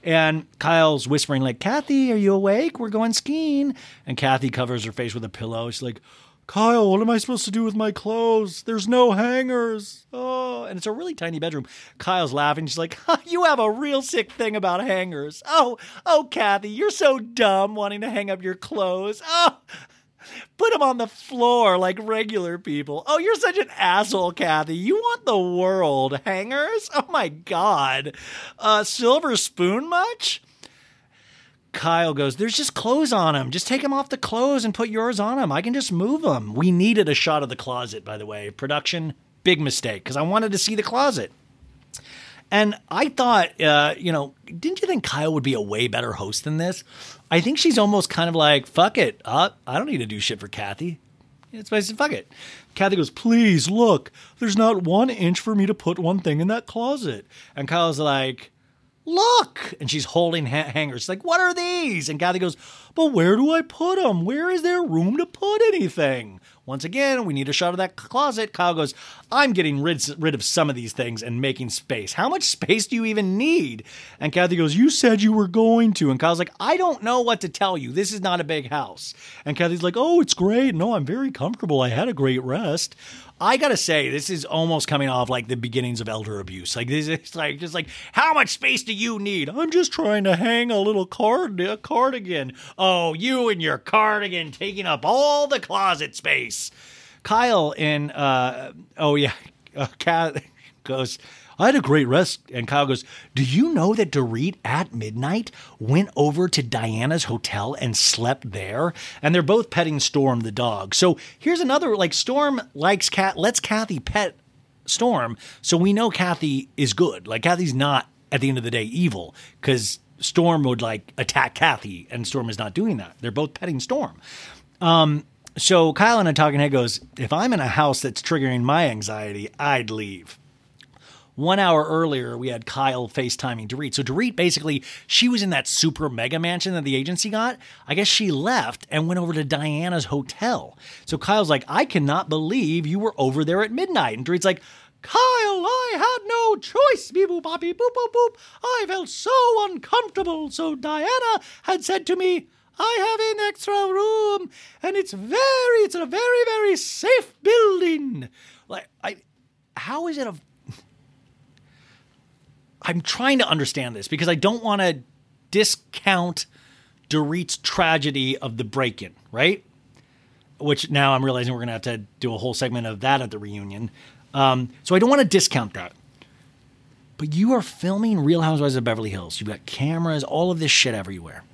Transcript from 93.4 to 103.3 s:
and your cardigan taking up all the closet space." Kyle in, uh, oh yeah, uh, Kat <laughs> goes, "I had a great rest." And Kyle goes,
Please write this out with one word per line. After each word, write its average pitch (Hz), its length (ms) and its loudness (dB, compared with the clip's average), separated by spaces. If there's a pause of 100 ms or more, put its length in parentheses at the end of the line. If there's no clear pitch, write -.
and 190 140 0
your 147 160 0
cardigan 202 720 0
taking 196 320 -8
up 151 220 -2
all 285 400 4
the 277 120 0
closet 180 560 -2
space." 135 560 -4 (520)
Kyle 214 500 2
in, 147 380 -2
uh, 131 640 -2 (260)
oh 147 160 4
yeah, 143 180 2 (420)
uh, 139 120 -4 (120)
Kat 165 440 0 (200)
<laughs> - 220 -20
goes, 131 340 -4 (400)
"I 190 80 4
had 277 80 6
a 277 60 4
great 143 260 4
rest." 151 340 2 (120)
And 120 160 -6
Kyle 143 160 2
goes, 135 180 -2 (320)